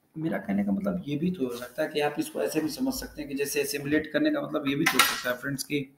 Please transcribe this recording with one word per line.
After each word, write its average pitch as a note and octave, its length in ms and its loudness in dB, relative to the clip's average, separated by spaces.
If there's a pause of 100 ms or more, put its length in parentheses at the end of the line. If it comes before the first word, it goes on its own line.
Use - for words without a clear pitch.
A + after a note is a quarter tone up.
(180)
मेरा D#3 200 -2
कहने - 260 0
का G3+ 80 2
मतलब F#3+ 360 0
ये C#3+ 80 0
भी F3 140 2
तो C3+ 160 0
हो A#2+ 100 -4
सकता B2 260 -4
है D#3 60 0
कि D3+ 120 -2
आप D3 180 0
इसको D3+ 240 -2
ऐसे D#3 180 0
भी D#3 80 2
समझ B2+ 260 0
सकते - 280 -6
हैं C3+ 60 -8
कि C3+ 80 -4
जैसे C#3+ 240 0
assimilate C#3+ 520 0
करने D3+ 180 4
का D3 100 2
मतलब D3 280 -2
ये C#3 60 2
भी C#3+ 100 2
तो - 80 2
हो C3 60 2
सकता - 320 2
है A#2+ 60 0
फ्रेंड्स C3+ 280 -4
कि C#3+ 320 -4